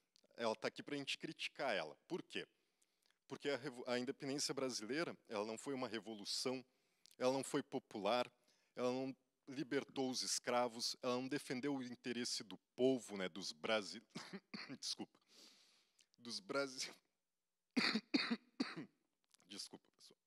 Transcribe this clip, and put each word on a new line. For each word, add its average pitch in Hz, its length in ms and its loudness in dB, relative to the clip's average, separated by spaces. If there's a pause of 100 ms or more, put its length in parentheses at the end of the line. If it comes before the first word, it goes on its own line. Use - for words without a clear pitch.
(360)
ela 113 180 4
tá - 140 -2
aqui - 140 -6
pra 143 140 -4
gente 139 200 -2
criticar - 580 -2
ela. 160 220 0 (100)
Por - 160 -4
quê? - 240 -4 (800)
Porque 135 220 -4
a 139 80 2
revo-, 123 300 -6
a 123 120 2
independência 139 540 0
brasileira, 127 640 -2 (100)
ela 107 200 0
não 110 100 -2
foi 139 160 -6
uma 127 160 -2
revolução, 113 760 -2 (540)
ela 127 160 4
não 135 100 2
foi 139 200 0
popular, 120 680 2 (460)
ela 123 160 2
não 131 240 -2 (320)
libertou 135 640 0
os 120 120 -2
escravos, 120 800 2
ela 123 120 2
não 127 120 0
defendeu 139 480 0
o 131 80 -2
interesse 120 640 -2
do 92 140 -10 (180)
povo, 123 400 4
né, 92 120 2
dos 87 240 -6
brasi-, 107 500 0 (120)
<coughs> - 680 -10
desculpa, - 380 -6 (1000)
dos 117 200 -8
brasi-, 135 560 -2 (800)
<coughs> - 1120 0 (580)
desculpa, - 360 -10 (140)
pessoal. - 280 -20